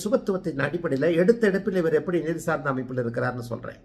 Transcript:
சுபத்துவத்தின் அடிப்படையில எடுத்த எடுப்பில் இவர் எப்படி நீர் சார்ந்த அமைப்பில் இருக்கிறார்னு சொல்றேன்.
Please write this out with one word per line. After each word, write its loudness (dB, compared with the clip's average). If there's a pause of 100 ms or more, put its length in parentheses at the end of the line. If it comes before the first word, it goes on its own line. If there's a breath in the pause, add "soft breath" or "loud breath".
சுபத்துவத்தின் 0
அடிப்படையில 0 (120)
எடுத்த 6
எடுப்பில் 0
இவர் 2
எப்படி 0
நீர் -4
சார்ந்த -2
அமைப்பில் -4
இருக்கிறார்னு -2
சொல்றேன். -10